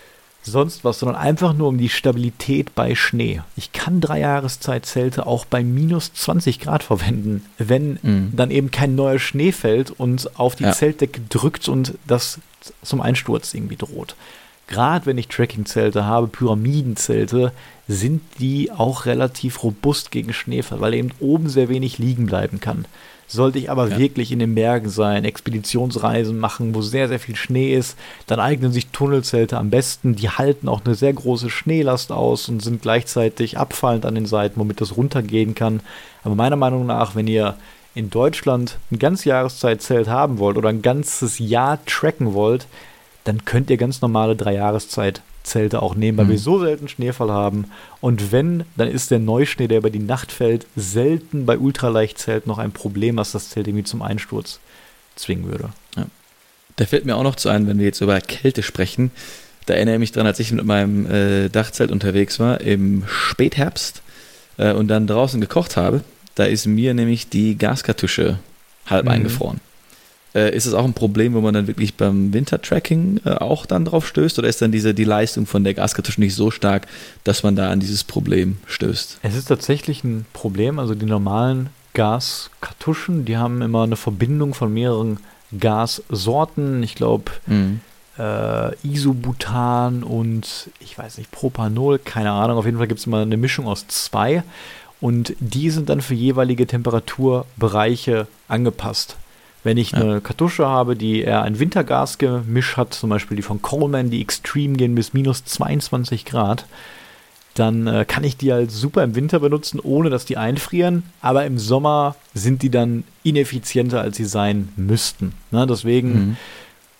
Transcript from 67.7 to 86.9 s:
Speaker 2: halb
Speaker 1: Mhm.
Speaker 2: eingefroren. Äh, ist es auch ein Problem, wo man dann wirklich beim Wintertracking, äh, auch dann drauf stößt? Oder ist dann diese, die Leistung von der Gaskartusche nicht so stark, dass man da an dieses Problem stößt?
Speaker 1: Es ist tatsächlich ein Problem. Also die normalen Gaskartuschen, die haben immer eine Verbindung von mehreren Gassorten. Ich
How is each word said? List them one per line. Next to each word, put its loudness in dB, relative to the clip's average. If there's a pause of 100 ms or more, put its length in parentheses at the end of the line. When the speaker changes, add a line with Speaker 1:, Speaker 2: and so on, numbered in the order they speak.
Speaker 2:
halb 2
Speaker 1:
Mhm. 4
Speaker 2:
eingefroren. 0 (720)
Äh, 2
ist 0
es -2
auch 2
ein 0
Problem, 2
wo 2
man 2
dann 2
wirklich -2
beim 2
Wintertracking, 0
äh, 2
auch 0
dann 0
drauf 0
stößt? 0
Oder 2
ist 0
dann 4
diese, 2
die 2
Leistung 0
von 2
der 2
Gaskartusche -2
nicht 2
so 2
stark, 0 (380)
dass 0
man 4
da 0
an 2
dieses -2
Problem 0
stößt? -6
Speaker 1:
Es -2
ist -4
tatsächlich -2
ein -2
Problem. -2
Also -2
die -4
normalen 0 (260)
Gaskartuschen, -2
die 0
haben 0
immer 2
eine 0
Verbindung 0
von -2
mehreren 0 (400)
Gassorten. 0
Ich -4